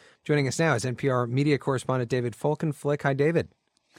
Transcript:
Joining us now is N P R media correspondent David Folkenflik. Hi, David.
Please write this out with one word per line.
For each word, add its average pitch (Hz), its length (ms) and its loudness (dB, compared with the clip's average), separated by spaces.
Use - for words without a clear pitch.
Joining 147 240 2
us - 100 -2
now 165 160 4
is 110 120 0
N 123 100 -4
P 139 140 0
R 123 160 2
media 139 320 2
correspondent 127 500 -2
David 120 260 -2
Folkenflik. 147 680 -2
Hi, 139 100 0
David. 143 380 0